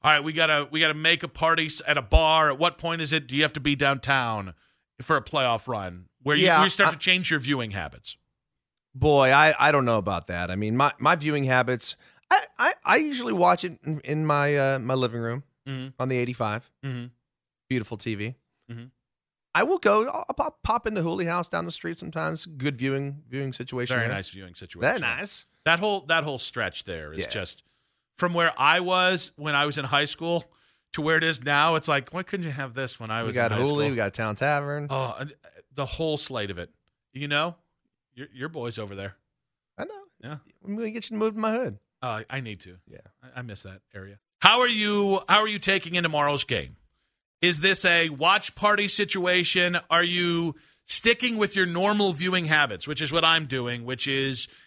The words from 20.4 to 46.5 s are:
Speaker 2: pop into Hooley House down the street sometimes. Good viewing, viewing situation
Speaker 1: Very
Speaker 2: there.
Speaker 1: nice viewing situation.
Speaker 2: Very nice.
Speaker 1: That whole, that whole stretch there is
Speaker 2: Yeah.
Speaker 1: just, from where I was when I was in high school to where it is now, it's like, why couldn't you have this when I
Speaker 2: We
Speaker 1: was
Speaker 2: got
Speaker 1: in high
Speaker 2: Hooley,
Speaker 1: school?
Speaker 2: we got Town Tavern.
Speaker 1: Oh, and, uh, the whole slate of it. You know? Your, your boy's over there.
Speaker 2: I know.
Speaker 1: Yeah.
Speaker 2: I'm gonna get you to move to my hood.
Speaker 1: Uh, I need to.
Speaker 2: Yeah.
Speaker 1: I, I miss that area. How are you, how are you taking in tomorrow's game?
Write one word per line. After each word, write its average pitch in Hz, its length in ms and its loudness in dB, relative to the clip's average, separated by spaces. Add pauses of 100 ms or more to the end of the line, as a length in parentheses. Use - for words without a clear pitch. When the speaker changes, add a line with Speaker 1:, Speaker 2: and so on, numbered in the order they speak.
Speaker 2:
pop 226 240 -2
into 208 160 -4
Hooley 170 240 -2
House 175 240 -4
down 170 160 -4
the 170 40 -8
street 170 280 -8
sometimes. 160 480 -6
Good 143 320 -6
viewing, 139 500 -4
viewing 135 240 -6
situation 127 420 -6
Speaker 1:
Very 117 140 0
Speaker 2:
there. 104 80 -4
Speaker 1:
nice 98 140 -8
viewing 95 240 -18
situation. 87 260 -16
Speaker 2:
Very 185 180 0 (180)
nice. - 280 -6 (220)
Speaker 1:
That 165 120 4
whole, 202 280 0
that 165 180 2
whole 139 140 -4
stretch - 460 -6
there 78 280 -10
is 95 80 -8
Speaker 2:
Yeah. - 80 -4
Speaker 1:
just, - 340 -8 (540)
from 175 160 0
where 170 240 2
I 156 240 4
was 180 560 2
when 147 180 -4
I 143 120 2
was 147 100 -2
in 143 80 -4
high 143 220 2
school 165 440 -4 (440)
to 156 80 -4
where 160 160 2
it 160 60 2
is 143 200 -2
now, 147 300 4
it's 156 140 -2
like, 139 260 0
why 185 80 -6
couldn't 180 240 -6
you 151 60 -6
have 131 200 -8
this 127 260 -8
when 110 120 -12
I 113 120 -2
Speaker 2:
We 113 40 -4
Speaker 1:
was 113 100 -4
Speaker 2:
got 117 160 2
Speaker 1:
in 104 60 0
high 120 40 2
Speaker 2:
Hooley, 147 220 0
Speaker 1:
school? 143 60 0
Speaker 2:
we 127 60 -2
got 101 180 -2
Town 107 220 -4
Tavern. 143 520 -2
Speaker 1:
Oh, 131 320 -4
and, 147 120 -10
uh, - 160 -20 (260)
the 139 120 -4
whole 156 300 -2
slate 110 340 -4
of 90 80 -8
it. 85 120 -10 (420)
You 143 160 -8
know? 156 260 0 (600)
Your, 131 180 -16
your 135 160 -10
boy's 120 300 -8
over 101 180 -10
there. 98 180 -10 (600)
Speaker 2:
I 220 80 -8
know. 403 180 -16 (220)
Speaker 1:
Yeah. 147 120 -12 (280)
Speaker 2:
I'm 196 100 -8
gonna 220 160 -6
get 220 200 -10
you 220 60 -8
to 208 40 -4
move 220 140 0
to 220 60 -8
my 220 120 0
hood. 214 260 -4 (220)
Speaker 1:
Uh, 110 300 -4
I 135 100 -6
need 107 200 -10
to. 90 180 -20 (120)
Speaker 2:
Yeah. - 80 -20 (240)
Speaker 1:
I, 127 180 -16
I - 20 -10
miss 110 220 -14
that 95 180 -18 (120)
area. 98 240 -18 (240)
How 220 180 6
are 247 80 2
you, 208 600 0
how 202 120 6
are 214 80 0
you 208 100 -4
taking 180 380 -2
in 175 60 0
tomorrow's 147 420 0
game? 73 320 -6 (640)